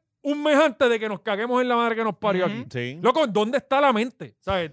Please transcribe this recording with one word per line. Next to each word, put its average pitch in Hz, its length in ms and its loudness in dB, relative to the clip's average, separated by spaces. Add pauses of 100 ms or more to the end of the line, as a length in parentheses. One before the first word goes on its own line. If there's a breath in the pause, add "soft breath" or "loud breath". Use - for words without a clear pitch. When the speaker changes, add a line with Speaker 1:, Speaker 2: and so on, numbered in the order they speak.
(240)
Speaker 1:
un 294 200 -2
mes 302 120 4
antes 285 320 4
de 233 120 2
que 220 100 -4
nos 196 120 -8
caguemos 233 420 -2
en 247 40 -2
la 240 80 0
madre 233 200 0
que 226 80 -4
nos 214 120 -2
parió 185 300 0
Speaker 2:
Ujú. 208 100 -2
Speaker 1:
aquí. 240 160 -10
Speaker 3:
Sí. 127 300 -6
Speaker 1:
Loco, 285 240 2
¿dónde 214 320 0
está 269 240 0
la 277 100 4
mente? 190 480 -4
¿Sabes? 180 340 -4